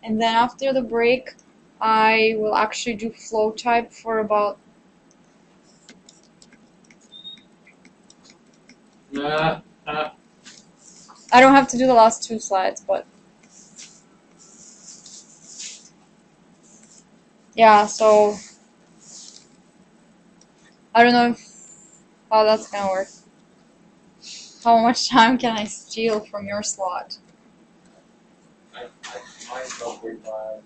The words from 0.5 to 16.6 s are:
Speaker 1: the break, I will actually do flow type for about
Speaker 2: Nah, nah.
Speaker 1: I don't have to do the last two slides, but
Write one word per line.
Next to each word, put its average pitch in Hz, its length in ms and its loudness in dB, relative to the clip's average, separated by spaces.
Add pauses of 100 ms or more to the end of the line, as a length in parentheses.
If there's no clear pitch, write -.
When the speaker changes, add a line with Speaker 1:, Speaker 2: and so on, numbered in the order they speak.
Speaker 1:
the 262 100 0
break, 233 540 -2 (460)
I 220 560 2
will 214 180 -2
actually 214 400 -4
do 220 160 -8
flow 220 400 -4
type 233 400 -2
for 226 280 -6
about 208 400 -2 (4000)
Speaker 2:
Nah, 151 500 -4 (240)
nah. 151 260 -8 (1200)
Speaker 1:
I 247 100 8
don't 269 120 8
have 269 160 4
to 247 80 -6
do 254 100 0
the 262 60 4
last 226 300 4
two 226 160 -10
slides, 196 420 -4
but - 240 -6 (4000)